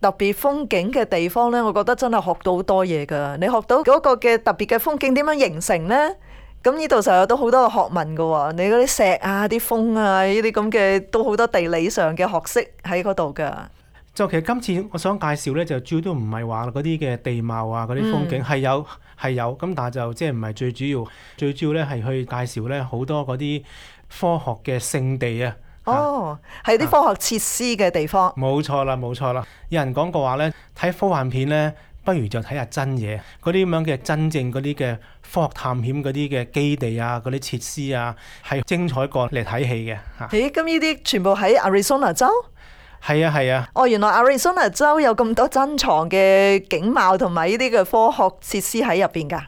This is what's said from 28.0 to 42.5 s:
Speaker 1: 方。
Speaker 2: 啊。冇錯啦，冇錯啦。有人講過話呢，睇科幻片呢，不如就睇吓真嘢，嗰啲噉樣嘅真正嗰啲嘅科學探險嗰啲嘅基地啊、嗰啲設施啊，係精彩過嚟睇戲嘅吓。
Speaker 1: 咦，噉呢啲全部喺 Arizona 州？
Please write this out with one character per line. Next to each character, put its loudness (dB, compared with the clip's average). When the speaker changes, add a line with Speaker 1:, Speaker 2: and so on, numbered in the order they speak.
Speaker 1:
方。 2
Speaker 2:
啊。 -6
冇 0
錯 -2
啦， 0
冇 -6
錯 -2
啦。 -2
有 0
人 -4
講 0
過 0
話 0
呢， 0
睇 0
科 0
幻 0
片 -2
呢， 0
不 2
如 0
就 -4
睇 -8
吓 -4
真 -4
嘢， -4
嗰 0
啲 2
噉 0
樣 0
嘅 -2
真 0
正 -2
嗰 -4
啲 -4
嘅 -2
科 0
學 0
探 -4
險 -2
嗰 -4
啲 -4
嘅 -4
基 0
地 -4
啊、 -4
嗰 -6
啲 -4
設 -8
施 -2
啊， -4
係 -2
精 0
彩 -2
過 -2
嚟 -2
睇 -2
戲 -2
嘅 -8
吓。 -10
Speaker 1:
咦， 0
噉 -2
呢 0
啲 -2
全 0
部 4
喺 4
Arizona 2
州？ 2